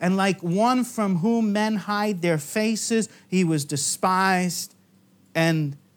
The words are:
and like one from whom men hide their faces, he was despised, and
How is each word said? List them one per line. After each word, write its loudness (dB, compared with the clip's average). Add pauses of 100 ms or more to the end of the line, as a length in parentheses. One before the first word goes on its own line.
and 2
like 0
one 2
from -2
whom 2
men 0
hide -4
their 2
faces, -2 (180)
he 2
was 0
despised, -2 (600)
and 0 (200)